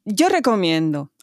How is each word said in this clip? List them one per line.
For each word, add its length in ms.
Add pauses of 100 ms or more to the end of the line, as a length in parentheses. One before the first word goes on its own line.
Yo 240
recomiendo 800 (120)